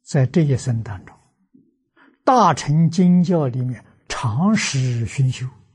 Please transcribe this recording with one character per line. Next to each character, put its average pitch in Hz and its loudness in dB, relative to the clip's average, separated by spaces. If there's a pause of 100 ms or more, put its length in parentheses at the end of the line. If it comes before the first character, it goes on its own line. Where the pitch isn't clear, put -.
在 135 0
这 165 0
一 139 0
生 117 -4
当 101 -14
中， - -20 (1080)
大 220 4
乘 160 2
经 180 4
教 160 0
里 127 -4
面 123 -8 (220)
长 156 -2
时 123 -2
熏 131 -2
修 127 -8 (300)